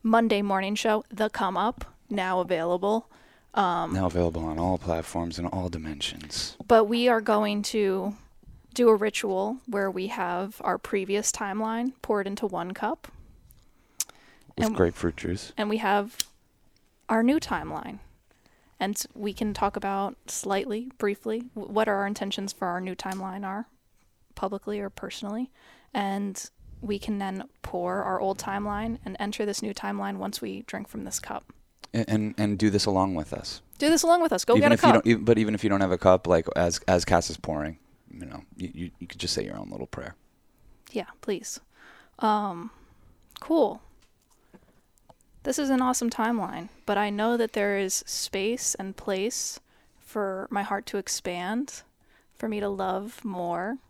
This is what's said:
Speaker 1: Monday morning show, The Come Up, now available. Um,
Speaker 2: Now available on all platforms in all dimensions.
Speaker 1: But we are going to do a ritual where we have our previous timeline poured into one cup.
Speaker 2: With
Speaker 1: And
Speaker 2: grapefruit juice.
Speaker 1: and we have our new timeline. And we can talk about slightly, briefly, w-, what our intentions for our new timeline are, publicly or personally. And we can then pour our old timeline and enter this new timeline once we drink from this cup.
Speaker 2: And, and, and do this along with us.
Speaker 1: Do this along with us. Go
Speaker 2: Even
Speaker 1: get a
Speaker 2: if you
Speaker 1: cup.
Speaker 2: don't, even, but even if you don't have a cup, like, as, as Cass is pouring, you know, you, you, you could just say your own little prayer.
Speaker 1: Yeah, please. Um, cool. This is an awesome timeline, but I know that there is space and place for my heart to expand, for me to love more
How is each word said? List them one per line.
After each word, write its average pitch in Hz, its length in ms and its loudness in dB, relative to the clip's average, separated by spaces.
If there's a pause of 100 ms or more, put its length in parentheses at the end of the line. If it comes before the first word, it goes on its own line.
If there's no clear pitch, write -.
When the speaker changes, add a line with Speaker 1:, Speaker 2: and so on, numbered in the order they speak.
Speaker 1:
Monday 226 400 4
morning 196 320 0
show, 214 340 2
The 214 200 -2
Come 190 280 -2
Up, 214 280 0 (260)
now 185 280 0
available. 180 680 0 (480)
Um, 175 380 0
Speaker 2:
Now 95 140 2
available 85 380 2
on 80 140 -4
all 90 180 2
platforms 85 640 -4
in 85 80 -4
all 90 220 -2
dimensions. 78 880 -8 (100)
Speaker 1:
But 220 180 8
we 240 220 2
are 226 140 4
going 208 420 2
to 196 520 0 (600)
do 240 140 8
a 220 60 10
ritual 208 600 -2 (100)
where 202 220 0
we 185 180 -4
have 185 560 -4
our 180 140 0
previous 202 540 0
timeline 220 600 -2 (100)
poured 202 240 0
into 202 180 -4
one 180 280 -2
cup. - 340 -4 (1500)
Speaker 2:
With 226 100 2
Speaker 1:
And 220 80 0
Speaker 2:
grapefruit 85 420 2
juice. - 400 -6
Speaker 1:
and 208 120 0
we 220 80 0
have 202 400 0 (920)
our 220 140 4
new 285 160 4
timeline. 160 600 -6 (800)
And 196 220 -2 (140)
we 208 180 -4
can 208 200 -2
talk 196 220 0
about 196 400 -2 (120)
slightly, 214 680 -4
briefly, 220 480 -2 (100)
w-, 208 180 -8
what 214 140 2
our 202 180 0
intentions 196 480 -4
for 190 140 -4
our 180 140 -2
new 185 140 -6
timeline 190 500 -8
are, 196 220 -6 (680)
publicly 202 440 -4
or 202 100 -6
personally. 220 600 -8 (440)
And 196 560 -4 (320)
we 202 180 -4
can 208 180 -4
then 190 280 -6 (160)
pour 180 420 -2
our 190 160 0
old 196 180 0
timeline 208 680 -4
and 190 140 -8
enter 208 260 -2
this 202 160 -4
new 208 120 -4
timeline 202 440 -4
once 196 240 -6
we 202 220 -8
drink 208 240 -8
from 214 180 -10
this - 140 -6
cup. - 260 -10 (480)
Speaker 2:
And, 113 160 2
and, 107 280 2
and 104 220 2
do 107 100 6
this 98 160 2
along 95 300 4
with 78 180 -4
us. - 280 -10 (180)
Speaker 1:
Do 285 100 4
this 330 140 6
along 339 180 6
with 320 120 2
us. 180 120 0
Go 240 100 6
Speaker 2:
Even 285 140 8
Speaker 1:
get - 20 8
a - 40 8
Speaker 2:
if - 60 -2
you 349 40 6
Speaker 1:
cup. 269 100 12
Speaker 2:
don't, 110 120 6
even, 113 160 6
but 113 140 8
even 107 180 2
if 98 80 -4
you 104 60 4
don't 98 120 4
have 92 100 4
a 90 60 4
cup, 92 300 8
like, 85 280 6
as, 85 320 2
as 90 180 6
Cass 85 240 4
is 80 80 -8
pouring, 78 400 -6 (340)
you - 140 -14
know, - 180 -14 (140)
you, 90 160 -8
you, 85 260 -8
you 87 80 -12
could - 120 -16
just 90 140 -2
say 53 120 -2
your 50 120 -8
own 50 140 -10
little 52 160 -8
prayer. - 280 -10 (760)
Speaker 1:
Yeah, 202 140 -6 (160)
please. - 380 -6 (600)
Um, 208 500 0 (680)
cool. 302 420 2 (1600)
This 269 160 0
is 277 100 0
an 262 120 4
awesome 254 280 0
timeline, 214 600 -2 (160)
but 202 120 0
I 208 120 0
know 214 260 2
that 226 180 0
there 202 240 2
is 190 280 -2
space - 680 -2
and 196 200 -8
place - 640 -4 (400)
for 196 500 -6
my 202 140 -2
heart 202 240 -4
to 202 100 -6
expand, 190 880 -4 (540)
for 226 100 -6
me 208 140 -2
to 202 80 -2
love 196 560 -4
more 180 520 -4 (120)